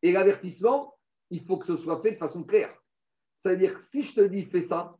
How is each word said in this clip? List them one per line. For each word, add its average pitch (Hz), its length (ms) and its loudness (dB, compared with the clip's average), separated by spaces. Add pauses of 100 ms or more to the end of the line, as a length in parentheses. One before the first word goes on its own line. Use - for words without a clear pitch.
Et 175 80 4
l'avertissement, 190 800 0 (380)
il 170 100 -8
faut 185 160 -4
que - 80 -12
ce 170 120 -2
soit 165 240 -6
fait 220 100 2
de - 60 -8
façon 160 260 -8
claire. 196 280 0 (680)
C'est-à-dire 185 360 2
que - 60 -20
si 277 220 -6
je - 120 -10
te 220 60 6
dis 196 240 2
fais 175 160 -2
ça - 380 -6